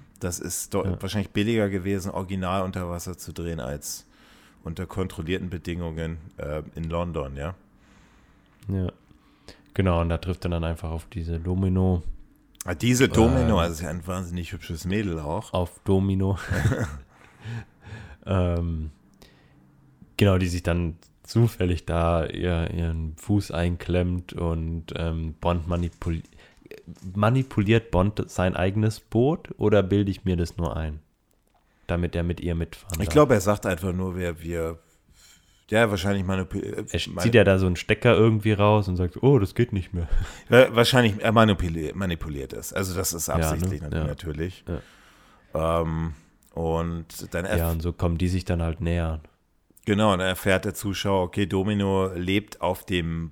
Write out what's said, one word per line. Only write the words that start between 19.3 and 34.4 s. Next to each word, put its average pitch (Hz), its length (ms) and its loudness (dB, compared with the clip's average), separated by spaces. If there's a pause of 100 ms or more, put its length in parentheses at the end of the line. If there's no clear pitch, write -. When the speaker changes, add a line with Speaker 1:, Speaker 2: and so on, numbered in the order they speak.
Speaker 2:
genau, 98 220 6
die 92 100 0
sich 87 140 -2
dann 85 340 -2 (260)
zufällig 95 640 0
da 85 400 2
ihr, 85 440 -2
ihren 82 460 -4
Fuß 101 360 -2
einklemmt 87 800 -2
und, 82 540 -4 (100)
ähm, 82 440 -4
Bond 87 280 -2
manipul-, 85 540 -4 (920)
manipuliert 110 760 2
Bond 95 400 2
sein 90 260 0
eigenes 104 440 0
Boot 135 580 0
oder 104 240 6
bilde 98 280 2
ich - 140 -6
mir 90 120 2
das 85 200 -2
nur 82 200 -4
ein, 78 240 -6 (840)
damit 87 300 -2
er 85 60 0
mit 87 180 -4
ihr 87 140 -2
mitfahren 82 460 -6
Speaker 1:
Ich - 60 -2
Speaker 2:
darf? 80 80 -2
Speaker 1:
glaube, 147 200 6
er 104 60 6
sagt 101 260 0
einfach 92 260 -2
nur, 92 240 -4
wir, 85 260 -4